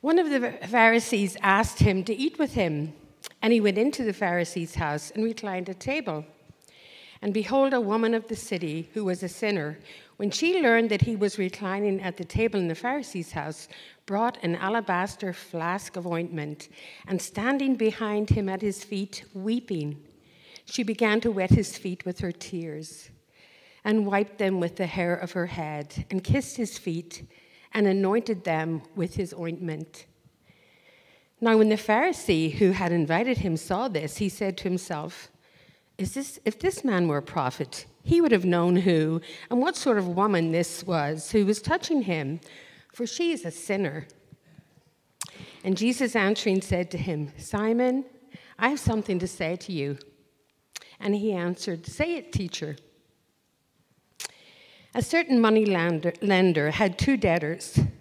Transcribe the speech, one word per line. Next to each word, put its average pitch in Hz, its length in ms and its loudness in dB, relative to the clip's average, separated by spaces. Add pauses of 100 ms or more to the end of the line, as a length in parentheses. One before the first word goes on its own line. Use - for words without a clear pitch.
One 330 160 4
of 339 100 4
the 247 240 0 (160)
Pharisees 226 720 4
asked 202 380 4
him 190 260 6
to 220 100 -2
eat 262 240 -4
with 294 140 0
him, 156 400 0 (480)
and 220 100 4
he 233 120 6
went 202 160 4
into 262 260 0
the 214 80 0
Pharisee's 175 640 -2
house 151 380 -2
and 214 120 -2
reclined 196 460 -4
at 185 100 -10
table. 214 460 -4 (960)
And 208 100 -4
behold, 247 400 2
a 254 80 2
woman 226 320 0
of 226 160 -2
the 226 80 -6
city, 160 560 -6
who 214 140 -4
was 185 160 -2
a 180 80 -6
sinner, 170 480 -2 (400)
when 202 120 -2
she 359 300 0
learned 233 300 4
that 202 100 2
he 226 160 2
was 196 220 -2
reclining 196 640 -2
at 185 160 -6
the 175 60 -8
table 220 360 0
in 175 80 0
the 165 60 -2
Pharisee's 240 580 -6
house, 151 340 -8 (380)
brought 220 400 -2
an 170 120 0
alabaster 190 760 -2
flask 175 640 -6
of 175 100 -8
ointment, 165 600 -6 (380)
and 185 160 -2
standing 262 540 -2
behind 214 520 0
him 208 180 2
at 190 140 -4
his 196 240 -4
feet, 196 480 -8
weeping, 190 680 -4 (680)
she - 160 -6
began 214 400 2
to 233 80 2
wet 190 180 0
his - 300 4
feet 180 260 -8
with 180 140 -6
her 175 120 -4
tears, 165 800 -10 (720)
and 214 220 2
wiped 202 320 0
them 190 240 0
with 170 160 -2
the 185 100 -2
hair 175 300 0
of 170 160 -8
her 175 140 -2
head, 151 640 -8
and 190 120 -2
kissed - 360 0
his 226 180 -4
feet, 165 500 -8 (460)
and 208 140 4
anointed 196 580 2
them 160 380 -2 (120)
with 175 200 -4
his 185 180 -4
ointment. 165 720 -8 (1400)
Now, 226 160 6
when 214 140 8
the 214 60 4
Pharisee 214 760 2
who 190 200 4
had 185 200 0
invited 175 460 2
him 165 180 0
saw 202 320 -2
this, 156 300 -4
he 208 100 0
said 190 300 -4
to - 60 -14
himself, 175 640 -6 (680)
"Is 190 160 -4
this, - 320 -8
if 220 140 -2
this - 260 -2
man 185 240 2
were 147 100 0
a 139 40 -4
prophet, - 640 -4 (160)
he 339 180 4
would 311 120 6
have 185 120 4
known 175 320 4
who 165 440 4 (280)
and 240 120 2
what 320 160 0
sort 240 200 2
of 190 120 0
woman 180 420 2
this 170 340 -2
was 156 460 -2
who 208 160 4
was 208 160 0
touching 311 400 0
him, 160 380 -2 (520)
for 240 140 -6
she 339 240 -2
is 339 140 -4
a 165 80 -6
sinner." 180 560 -4 (1500)
And 190 140 0
Jesus 240 400 0
answering 196 460 2
said 180 280 -2
to 175 80 -6
him, 151 400 -4
"Simon, 240 680 0 (540)
I 240 120 2
have 285 100 -4
something 208 400 0
to 180 80 -4
say 170 260 -4
to 185 180 -10
you." 143 240 -2 (1000)
And 208 160 0
he 208 180 0
answered, 175 540 -4
"Say 339 300 -4
it, - 160 -12
teacher." 147 440 -6 (2250)
A 247 60 0
certain 330 380 2
money 220 240 6
lender, 170 560 2
lender 185 520 4
had 190 260 0
two 277 180 2
debtors. 170 600 0 (220)